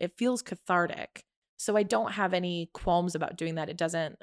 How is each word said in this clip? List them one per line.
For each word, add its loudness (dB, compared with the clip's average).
It -4
feels 0
cathartic. -2
So 2
I 6
don't 2
have 0
any 0
qualms 2
about -4
doing -2
that. -4
It -8
doesn't, -2